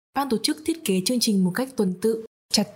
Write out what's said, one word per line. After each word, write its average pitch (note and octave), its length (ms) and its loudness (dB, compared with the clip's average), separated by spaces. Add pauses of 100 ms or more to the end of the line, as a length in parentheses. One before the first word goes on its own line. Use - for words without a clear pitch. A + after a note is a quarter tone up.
(140)
Ban C4+ 140 -2
tổ A#3 140 2
chức D4+ 220 0
thiết E4 200 -2
kế F#3+ 200 2
chương A#3+ 160 0
trình G3+ 240 4
một F3 100 2
cách E3+ 220 -2
tuần F#3 240 2
tự, A3 240 -2 (280)
chặt G#3+ 240 2